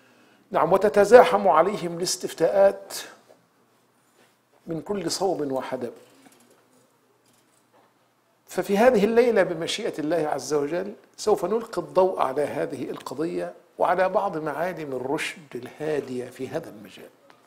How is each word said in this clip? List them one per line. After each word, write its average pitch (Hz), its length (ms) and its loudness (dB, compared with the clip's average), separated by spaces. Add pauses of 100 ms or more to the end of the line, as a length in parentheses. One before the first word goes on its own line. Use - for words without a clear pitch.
(500)
نعم، 165 220 2
وتتزاحم 202 760 6
عليهم 170 500 2
الاستفتاءات 196 960 0 (1700)
من 165 140 -8
كل 175 300 -6
صوب 147 420 -2
وحدب. 127 400 -6 (2500)
ففي 190 320 -2
هذه 220 260 6
الليلة 226 380 4
بمشيئة 170 560 -4
الله 156 340 -2
عز 135 220 -6
وجل 170 380 -2 (240)
سوف 208 280 0
نلقي 214 380 -4
الضوء 185 380 2
على 135 220 0
هذه 143 480 -6
القضية 175 640 -8 (240)
وعلى 180 300 2
بعض 190 280 -2
معالم 156 560 -6
الرشد 135 640 -6
الهادية 127 680 -6
في 127 240 -12
هذا 151 220 -8
المجال. 98 380 -18 (380)